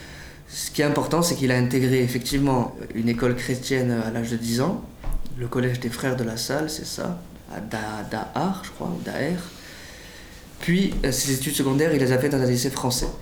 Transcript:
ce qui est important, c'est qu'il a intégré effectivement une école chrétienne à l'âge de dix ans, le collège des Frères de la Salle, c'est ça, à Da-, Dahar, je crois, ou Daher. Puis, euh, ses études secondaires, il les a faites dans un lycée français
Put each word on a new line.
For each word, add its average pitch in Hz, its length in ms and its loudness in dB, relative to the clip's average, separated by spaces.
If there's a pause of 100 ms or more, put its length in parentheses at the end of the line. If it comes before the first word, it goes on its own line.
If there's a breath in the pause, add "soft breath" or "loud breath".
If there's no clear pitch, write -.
(480 loud breath)
ce - 220 -6
qui - 100 -2
est 147 60 6
important, 143 360 4
c'est 165 120 2
qu'il 127 160 2
a 127 60 4
intégré 127 460 4
effectivement 123 720 2 (200)
une 117 140 2
école 120 280 2
chrétienne 127 540 0
à 113 200 0
l'âge 117 200 -2
de 117 60 0
dix 117 260 0
ans, 202 200 0 (560)
le 123 100 -4
collège 123 320 0
des 120 100 -2
Frères 127 260 -2
de 117 80 0
la 113 120 -2
Salle, 151 340 -2
c'est - 160 -8
ça, - 340 -4 (340)
à 87 60 -8
Da-, 107 500 -6
Dahar, 139 540 -2
je - 60 -10
crois, - 180 -6
ou - 160 -4
Daher. 165 320 -2 (1200 loud breath)
Puis, 185 340 2 (100)
euh, 139 80 4
ses 135 220 0
études 135 200 -2
secondaires, 139 400 4
il 175 60 4
les 131 120 4
a 127 60 4
faites 143 140 2
dans 139 80 4
un 127 60 4
lycée 123 240 2
français - 380 0 (140)